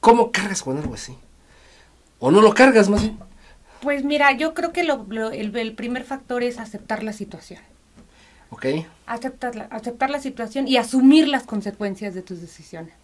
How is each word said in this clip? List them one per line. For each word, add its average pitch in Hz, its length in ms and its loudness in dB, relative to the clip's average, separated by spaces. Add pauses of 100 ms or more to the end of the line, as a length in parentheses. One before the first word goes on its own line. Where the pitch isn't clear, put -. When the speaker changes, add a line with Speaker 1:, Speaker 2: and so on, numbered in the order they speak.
Speaker 1:
¿cómo 233 320 6
cargas 196 320 -6
con 135 140 -6
algo 143 160 -8
así? 127 200 -16 (1040)
¿O 131 140 2
no 196 80 8
lo 214 140 8
cargas, 226 340 8
más 208 140 2
bien? 214 160 -4 (640)
Speaker 2:
Pues 285 200 -2
mira, 285 300 2
yo 311 200 -2
creo 339 200 -4
que 349 100 -2
lo, 285 260 -2
lo, 220 220 -6
el, 214 260 -8
el 220 180 -6
primer 240 280 -8
factor 254 400 -8
es 240 160 -4
aceptar 214 460 -8
la 214 80 -8
situación. 202 480 -16 (880)
Speaker 1:
Ok. - 160 -10 (400)
Speaker 2:
Aceptar 240 480 -10
la, 214 120 -12
aceptar 240 440 -6
la 285 100 -6
situación 269 460 -8
y 262 100 0
asumir 262 520 6
las 269 160 -2
consecuencias 202 680 -8
de 185 80 -10
tus 180 180 -14
decisiones. 165 640 -18